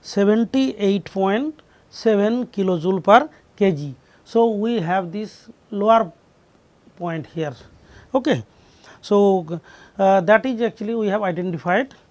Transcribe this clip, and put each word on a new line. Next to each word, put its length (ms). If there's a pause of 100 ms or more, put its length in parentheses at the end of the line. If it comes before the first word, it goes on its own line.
seventy 760
eight 280
point 580 (260)
seven 560
kilojoule 580
per 260 (260)
K 160
G. 240 (280)
So, 260
we 320
have 300
this 360 (240)
lower 400 (880)
point 300
here. 280 (580)
Okay. 300 (560)
So, 600 (360)
uh, 220
that 260
is 160
actually 340
we 120
have 160
identified. 680 (180)